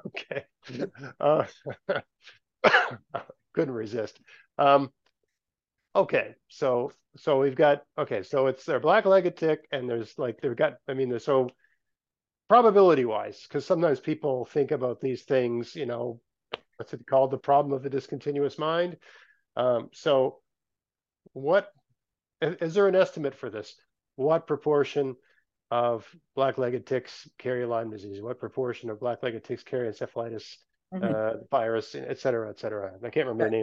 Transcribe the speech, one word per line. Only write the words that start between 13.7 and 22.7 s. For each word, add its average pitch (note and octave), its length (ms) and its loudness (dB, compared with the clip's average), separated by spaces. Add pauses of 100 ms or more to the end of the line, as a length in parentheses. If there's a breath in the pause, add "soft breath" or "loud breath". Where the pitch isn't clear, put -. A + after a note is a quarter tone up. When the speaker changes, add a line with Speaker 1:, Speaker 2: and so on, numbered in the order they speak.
Speaker 1:
people C#3 460 -4
think C#3 260 -2
about B2 300 -4
these C3 220 -4
things, A#2+ 520 -2
you D3+ 100 -8
know, A#2+ 360 -8 (560)
what's - 160 -14
it B2+ 140 -12
called? C3+ 240 4
The C3+ 60 -4
problem C#3+ 360 2
of C3 100 -4
the C#3 60 -6
discontinuous C#3+ 680 -4
mind. E3 400 -2 (580 soft breath)
Um, A#2+ 380 0
so C3+ 460 0 (920)
what, E3 380 0 (680)
i-, D#3 200 -2
is E3 120 -4